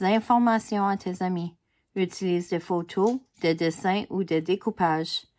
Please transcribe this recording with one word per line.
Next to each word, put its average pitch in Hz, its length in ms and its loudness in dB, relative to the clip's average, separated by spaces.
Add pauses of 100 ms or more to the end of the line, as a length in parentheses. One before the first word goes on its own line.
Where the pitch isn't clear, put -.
informations 220 840 2
à 196 100 0
tes 185 260 -6
amis. 175 320 -4 (400)
Utilise 180 540 -2
des 170 100 -2
photos, 190 600 0 (220)
des 165 140 2
dessins 180 540 -2
ou 190 140 -2
des 160 180 0
découpages. 165 840 -2 (160)